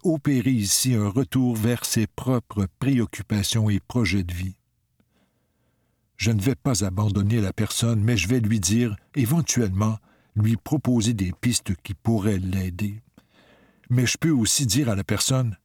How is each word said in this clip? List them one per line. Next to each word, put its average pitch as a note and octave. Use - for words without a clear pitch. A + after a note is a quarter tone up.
opérer C#3
ici A#2+
un G#2
retour B2
vers A2+
ses A2
propres G#2+
préoccupations A2
et G2+
projets G2+
de F2
vie. F#2
Je G2+
ne A2
vais A#2+
pas A#2+
abandonner G2+
la F#2+
personne, A2+
mais A#2
je F2
vais B2+
lui A2
dire, G#2+
éventuellement, A2
lui G#2+
proposer B2
des F#2+
pistes A2+
qui -
pourraient G#2+
l'aider. F#2+
Mais B2
je -
peux E3
aussi B2+
dire A#2+
à G#2+
la F#2+
personne, « A2+